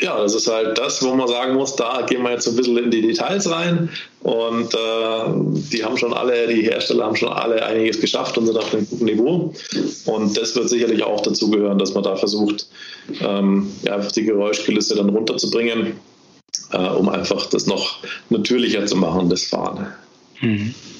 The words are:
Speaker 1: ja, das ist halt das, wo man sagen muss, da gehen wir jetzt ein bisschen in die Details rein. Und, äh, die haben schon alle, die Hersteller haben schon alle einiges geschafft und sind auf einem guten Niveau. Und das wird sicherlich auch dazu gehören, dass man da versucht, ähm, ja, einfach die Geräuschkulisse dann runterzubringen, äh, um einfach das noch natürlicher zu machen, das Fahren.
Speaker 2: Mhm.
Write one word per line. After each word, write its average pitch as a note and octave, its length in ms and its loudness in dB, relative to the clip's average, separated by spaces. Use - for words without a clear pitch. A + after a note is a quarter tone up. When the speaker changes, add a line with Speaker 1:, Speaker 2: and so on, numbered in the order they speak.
Speaker 1:
ja, C#3+ 200 0
das G#2 140 2
ist A2 140 0
halt A2 300 2
das, C3+ 240 0
wo B2+ 120 2
man C3 140 4
sagen B2 260 0
muss, C3+ 220 0
da A#2+ 260 0
gehen B2 200 0
wir B2 100 2
jetzt A#2+ 160 -2
ein A#2 80 0
bisschen A#2+ 200 4
in A#2+ 140 2
die A2+ 120 4
Details F3+ 460 0
rein. E3+ 400 0
Und, A2+ 520 0
äh, A2+ 40 0
die A2 120 -2
haben B2 120 -2
schon A#2+ 160 0
alle, A#2 360 0
die A2+ 140 2
Hersteller A2+ 420 2
haben A2+ 120 0
schon A#2+ 120 0
alle A2+ 360 0
einiges A2 360 0
geschafft - 360 0
und A2+ 100 2
sind A2+ 100 2
auf G#2+ 180 0
einem G#2+ 140 0
guten - 160 -2
Niveau. A#2+ 500 2
Und G#2+ 300 0
das A2+ 200 -2
wird A2+ 120 0
sicherlich A2+ 360 2
auch G#2 160 -2
dazu G#2 300 0
gehören, G#2 280 2
dass G2 160 0
man G2+ 80 0
da G2 140 0
versucht, G#2 500 0
ähm, G2+ 500 2
ja, G2 120 -2
einfach G2+ 160 -4
die A2 120 0
Geräuschkulisse G#2 720 0
dann G2+ 140 2
runterzubringen, A2+ 840 0
äh, - 60 0
um F#2 300 2
einfach F2+ 380 -2
das - 200 0
noch - 320 -2
natürlicher A2 560 0
zu G2 100 0
machen, F2+ 320 2
das - 160 0
Fahren. - 420 -4
Speaker 2:
Mhm. A2 340 0